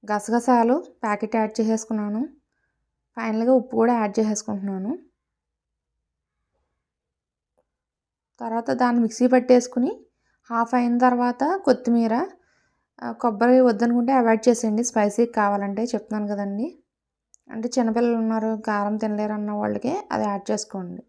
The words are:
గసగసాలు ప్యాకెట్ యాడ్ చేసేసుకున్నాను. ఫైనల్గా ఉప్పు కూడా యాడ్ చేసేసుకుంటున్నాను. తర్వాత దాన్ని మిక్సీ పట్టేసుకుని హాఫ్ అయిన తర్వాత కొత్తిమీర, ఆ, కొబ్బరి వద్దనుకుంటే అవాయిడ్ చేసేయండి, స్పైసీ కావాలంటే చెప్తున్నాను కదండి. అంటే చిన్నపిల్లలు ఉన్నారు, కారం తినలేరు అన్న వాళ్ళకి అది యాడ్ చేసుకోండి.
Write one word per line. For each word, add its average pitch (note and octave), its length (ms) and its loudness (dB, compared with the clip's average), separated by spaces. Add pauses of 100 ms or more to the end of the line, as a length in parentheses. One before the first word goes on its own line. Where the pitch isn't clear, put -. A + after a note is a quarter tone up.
(120)
గసగసాలు A#3 720 2 (200)
ప్యాకెట్ G#3 320 -4
యాడ్ A3 260 -2
చేసేసుకున్నాను. A3 640 -2 (880)
ఫైనల్గా A3+ 380 0
ఉప్పు B3+ 220 2
కూడా A3+ 180 4
యాడ్ G#3+ 260 0
చేసేసుకుంటున్నాను. G#3 800 -4 (3500)
తర్వాత A3+ 320 -4
దాన్ని B3 300 2
మిక్సీ A3+ 260 0
పట్టేసుకుని B3 760 2 (440)
హాఫ్ A#3 260 -2
అయిన A#3+ 220 2
తర్వాత B3 680 2
కొత్తిమీర, A#3 640 2 (760)
ఆ, A#3+ 80 -8
కొబ్బరి A#3+ 500 4
వద్దనుకుంటే A#3+ 520 2
అవాయిడ్ A3+ 360 4
చేసేయండి, A3+ 340 0
స్పైసీ G#3+ 420 2
కావాలంటే G3+ 580 -2
చెప్తున్నాను G#3+ 440 -6
కదండి. G3+ 520 -6 (720)
అంటే A3+ 180 -6 (100)
చిన్నపిల్లలు A#3 380 2
ఉన్నారు, A3 500 -2
కారం G#3 300 -2
తినలేరు G#3+ 360 -2
అన్న G#3 180 -6
వాళ్ళకి G#3 460 -4 (140)
అది G#3+ 120 0
యాడ్ G3+ 280 -4
చేసుకోండి. F#3 580 -8